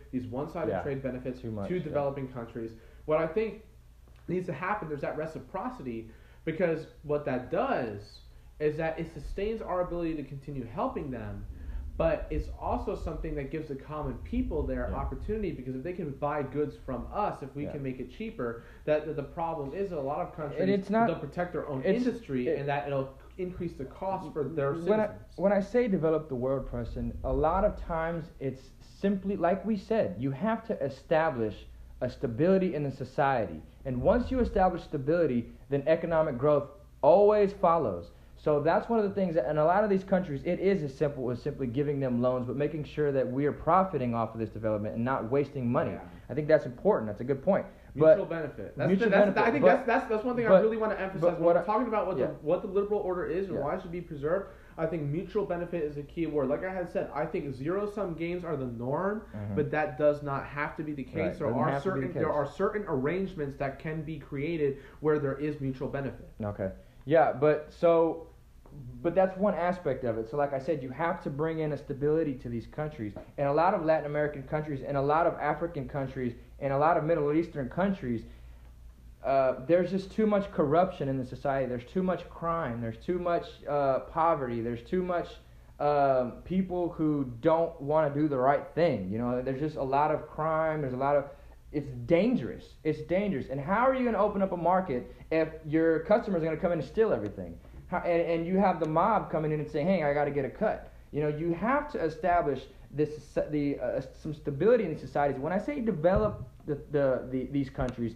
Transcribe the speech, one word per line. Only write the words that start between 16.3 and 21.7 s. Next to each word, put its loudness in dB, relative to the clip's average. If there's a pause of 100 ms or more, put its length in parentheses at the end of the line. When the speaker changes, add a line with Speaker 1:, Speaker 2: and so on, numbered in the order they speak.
Speaker 1:
goods -4
from -6
us, -4
if -12
we -6
Speaker 2:
Yeah. -6
Speaker 1:
can -8
make -6
it -10
cheaper, -8 (240)
that, 2
that -6
the -4
problem -6
is -4
that -6
a -4
lot -4
of -8
countries -4
Speaker 2:
And 2
it's 0
not, 4
Speaker 1:
don't -2
protect -6
their -4
own -4